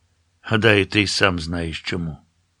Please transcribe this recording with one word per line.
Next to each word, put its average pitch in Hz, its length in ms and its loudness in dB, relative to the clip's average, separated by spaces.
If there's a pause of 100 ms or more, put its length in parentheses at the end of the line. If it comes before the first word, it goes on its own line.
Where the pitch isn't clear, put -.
(420)
Гадаю, 107 440 4
ти 107 160 0
й 95 60 0
сам 92 320 0
знаєш 82 420 -8
чому". 82 360 -8 (420)